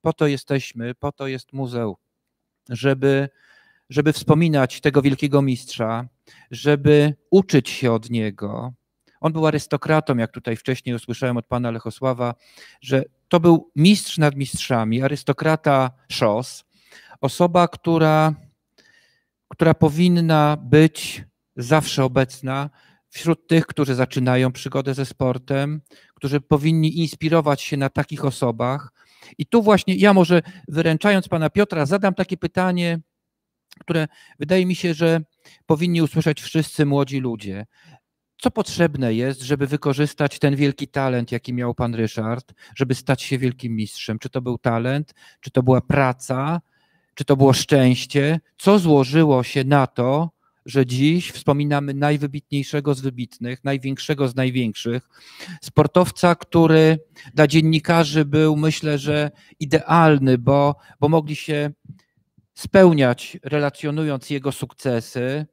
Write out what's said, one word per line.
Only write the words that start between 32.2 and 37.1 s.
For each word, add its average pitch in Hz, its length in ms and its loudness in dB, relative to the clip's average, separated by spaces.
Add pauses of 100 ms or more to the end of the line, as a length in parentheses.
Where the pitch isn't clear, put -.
pytanie, 175 640 -2 (800)
które 160 280 -2 (300)
wydaje 180 280 0
mi 180 80 -2
się, 170 200 -4
że 165 260 2 (460)
powinni 165 360 0
usłyszeć 160 400 -2
wszyscy - 440 -2
młodzi 139 340 -2